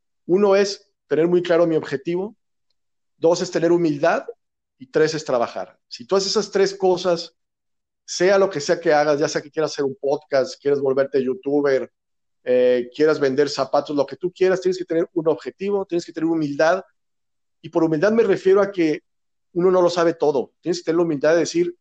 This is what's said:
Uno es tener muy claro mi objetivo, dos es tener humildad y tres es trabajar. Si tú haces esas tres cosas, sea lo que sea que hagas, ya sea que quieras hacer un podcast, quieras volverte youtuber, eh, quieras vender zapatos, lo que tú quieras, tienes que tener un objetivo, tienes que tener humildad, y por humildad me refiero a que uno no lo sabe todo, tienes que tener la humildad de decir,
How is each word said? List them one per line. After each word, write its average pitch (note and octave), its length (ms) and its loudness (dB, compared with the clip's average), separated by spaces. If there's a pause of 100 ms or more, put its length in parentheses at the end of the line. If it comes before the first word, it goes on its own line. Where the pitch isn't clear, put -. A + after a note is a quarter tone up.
(260)
Uno G3 300 2
es G3 360 -2 (160)
tener D3+ 200 0
muy F3 140 2
claro E3+ 260 2
mi D#3+ 80 0
objetivo, E3+ 600 -6 (840)
dos E3+ 240 2
es F3+ 100 -6
tener E3+ 200 2
humildad E3+ 540 0 (520)
y C3 100 -20
tres D#3 260 0
es D3+ 100 -8
trabajar. A2+ 640 -4
Si - 180 -18
tú G3 100 -2
haces F#3+ 160 -2
esas G3+ 200 -2
tres G3 240 0
cosas, F3+ 600 -2 (720)
sea G3 320 2
lo F#3+ 120 2
que D3 100 -8
sea E3 200 -2
que E3 140 2
hagas, D3+ 260 2
ya D#3 100 0
sea D#3 120 -4
que D3 100 -16
quieras D3+ 200 -2
hacer C#3+ 140 -4
un C3 140 -6
podcast, C#3 640 -2
quieras C#3+ 200 0
volverte C3+ 420 0
youtuber, C3+ 680 -2 (520)
eh, B2 520 2
quieras D3+ 240 2
vender C#3 300 0
zapatos, D3 460 -2
lo C#3 100 2
que - 120 -12
tú F3+ 140 -6
quieras, F#3 300 0
tienes F#3 160 -2
que F3+ 80 -8
tener E3 280 -2
un D#3+ 160 -4
objetivo, F#3+ 560 -4
tienes E3+ 200 -6
que E3+ 80 -18
tener D#3+ 160 -2
humildad, D#3+ 540 0 (800)
y D#3+ 80 -16
por E3 140 0
humildad D#3+ 280 2
me A3+ 120 2
refiero G3 380 2
a G3+ 100 0
que D#3+ 300 -2 (520)
uno F3+ 180 2
no F#3 100 4
lo F3 80 4
sabe E3+ 240 2
todo, C#3+ 480 -2
tienes F3 180 -4
que - 60 -16
tener E3 120 -2
la F3 60 2
humildad D3+ 300 0
de E3+ 60 4
decir, F3 420 -2